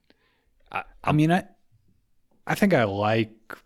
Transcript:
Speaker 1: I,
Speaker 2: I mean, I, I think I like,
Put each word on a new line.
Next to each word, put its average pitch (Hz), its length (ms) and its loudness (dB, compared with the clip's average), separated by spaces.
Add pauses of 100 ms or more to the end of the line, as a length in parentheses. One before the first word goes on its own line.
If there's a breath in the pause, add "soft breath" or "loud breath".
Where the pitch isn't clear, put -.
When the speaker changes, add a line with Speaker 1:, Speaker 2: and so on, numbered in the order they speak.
(720)
Speaker 1:
I, - 120 -10 (200)
Speaker 2:
I - 100 0
mean, 151 180 4
I, 185 140 0 (1000)
I - 80 -4
think 190 220 2
I 120 80 2
like, 107 480 -2 (340)